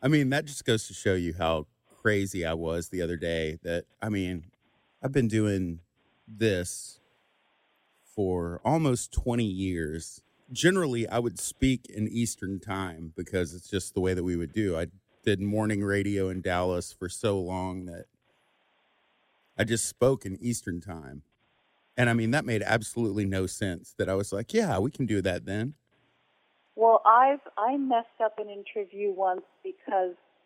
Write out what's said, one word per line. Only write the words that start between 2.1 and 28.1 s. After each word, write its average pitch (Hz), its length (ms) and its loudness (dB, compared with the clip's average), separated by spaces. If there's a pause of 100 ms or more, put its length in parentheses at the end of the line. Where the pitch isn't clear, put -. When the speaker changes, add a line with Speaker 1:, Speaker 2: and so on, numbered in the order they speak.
Speaker 1:
I 82 80 -2
was 82 360 -4
the 90 120 -4
other 85 140 -2
day 82 480 -2
that, 85 220 -4 (160)
I 110 80 -4
mean, 90 360 -4 (560)
I've 135 120 -4
been 127 160 2
doing 98 500 0 (480)
this 101 720 -2 (1160)
for 90 480 -2
almost 147 480 2
twenty 120 340 0
years. 90 760 -4 (300)
Generally, 139 560 2
I 117 120 -2
would 120 200 -2
speak - 500 0
in 107 180 -2
Eastern 98 520 -4
time 85 560 -6
because 87 380 -2
it's 90 160 -16
just - 240 -4
the 98 80 0
way 92 120 2
that 90 100 -2
we 90 120 0
would 85 180 -4
do. 98 240 0
I 82 100 -4 (360)
did 101 180 2
morning 104 420 0
radio 98 460 2
in 92 120 -6
Dallas 90 500 0
for - 180 -8
so 101 300 -2
long 92 460 -4
that 90 200 -14 (1500)
I 110 60 4
just 117 240 0
spoke 123 380 2
in 95 160 -6
Eastern 107 400 -4
time. 73 420 -12 (720)
And, 123 140 4
I 117 40 4
mean, 113 180 2
that 151 120 2
made 113 180 0
absolutely 107 640 0
no 95 200 0
sense 92 520 -6
that 92 120 0
I 95 60 2
was 98 180 -2
like, 101 200 -4
"Yeah, 185 260 2
we 127 120 0
can 135 140 -4
do 107 160 2
that 90 240 -2
then." 107 300 -4 (1000)
Speaker 2:
Well, 226 300 8
I've, 262 340 8 (180)
I 240 200 0
messed 254 460 -2